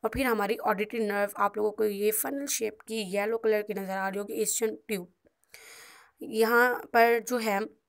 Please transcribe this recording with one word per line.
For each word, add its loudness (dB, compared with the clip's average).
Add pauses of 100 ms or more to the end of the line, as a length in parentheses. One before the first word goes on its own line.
और 2
फिर 0
हमारी 0
ऑडिटरी 0
नर्व 0
आप 0
लोगों 0
को -2
ये 2
फनल -4
शेप -4
की -8
येलो -2
कलर 2
की -6
नज़र -6
आ -2
रही -4
होगी, -8
एशियन -2 (120)
ट्यूब -6 (1080)
यहाँ 4
पर 4
जो -4
है -2